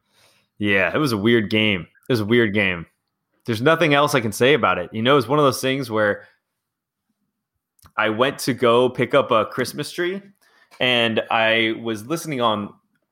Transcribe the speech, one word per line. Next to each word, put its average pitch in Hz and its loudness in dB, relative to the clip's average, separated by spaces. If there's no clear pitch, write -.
yeah, 98 0
it 113 0
was 143 0
a 110 -2
weird 110 2
game. 107 0
It - -8
was 110 0
a 104 -4
weird 113 2
game. 92 -2
There's 113 -4
nothing 160 2
else 143 2
I 127 0
can 110 -4
say 123 2
about 104 2
it. 87 -6
You 110 -6
know, 131 4
it's 113 0
one 139 0
of 151 4
those 127 0
things 131 -4
where 107 0
I 107 2
went 117 -2
to 135 -2
go 123 4
pick 123 -4
up 127 2
a 107 2
Christmas 135 -8
tree, 180 -6
and 117 0
I 113 0
was 110 -6
listening 156 -6
on 107 -2